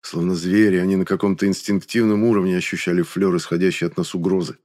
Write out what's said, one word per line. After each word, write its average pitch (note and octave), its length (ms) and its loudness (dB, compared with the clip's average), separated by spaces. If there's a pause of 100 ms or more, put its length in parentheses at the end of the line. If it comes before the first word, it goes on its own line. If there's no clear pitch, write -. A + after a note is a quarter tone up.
Словно F2+ 340 -2
звери, F#2 420 2
они F#2+ 180 2
на F#2+ 100 2
каком-то G2 400 0
инстинктивном A#2 760 0
уровне F#2+ 340 2
ощущали F2 460 -2
флёр, F#2 340 0
исходящий F2 480 0
от E2 120 -4
нас F2+ 180 -6
угрозы. F2+ 500 -2